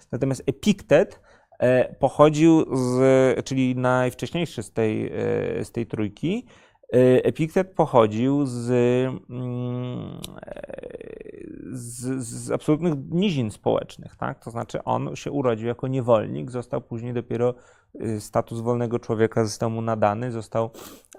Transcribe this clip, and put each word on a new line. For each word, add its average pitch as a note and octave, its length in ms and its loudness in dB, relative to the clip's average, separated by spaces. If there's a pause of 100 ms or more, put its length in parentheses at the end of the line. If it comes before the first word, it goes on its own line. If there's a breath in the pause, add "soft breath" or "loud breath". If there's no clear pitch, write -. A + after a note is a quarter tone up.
(120)
Natomiast C3 340 -4
Epiktet, - 760 2 (380 soft breath)
e, B2 360 2
pochodził D3+ 800 6
z, C3 680 4
czyli C3 300 -2
najwcześniejszy B2+ 880 -2
z - 80 -16
tej, A2 360 0
e, G#2+ 580 -2
z - 60 -14
tej A#2 160 -4
trójki, C#3+ 580 -4 (480 soft breath)
e, A#2 40 4 (260)
Epiktet D#3 500 0
pochodził C3 720 4
z, A#2+ 240 -4 (600)
mm, B2 920 -6 (200)
e, - 200 -14 (1120)
z, B2 520 -8
z A#2+ 280 -8
absolutnych D#3 420 0 (160)
nizin D#3 420 0
społecznych, - 640 -4
tak? C3 280 -8
To A#2 80 -12
znaczy, A#2 320 -8
on B2 320 -4
się - 160 -10
urodził A#2+ 360 0
jako A#2+ 200 -4
niewolnik, B2 640 2
został B2 300 -6
później A#2+ 320 -10
dopiero, A#2+ 420 -2 (460 soft breath)
y, G#2+ 200 -4
status A#2 380 -4
wolnego A#2+ 400 -2
człowieka A2+ 440 0
został A2 260 -2
mu A2+ 120 -4
nadany, A2+ 500 0
został, A2+ 380 -4 (500 loud breath)